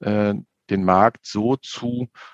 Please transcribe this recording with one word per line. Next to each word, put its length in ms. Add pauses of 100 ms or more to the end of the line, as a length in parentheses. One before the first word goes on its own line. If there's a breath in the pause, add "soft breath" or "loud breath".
äh, 340 (340)
den 160
Markt 420
so 300
zu, 520 (260 loud breath)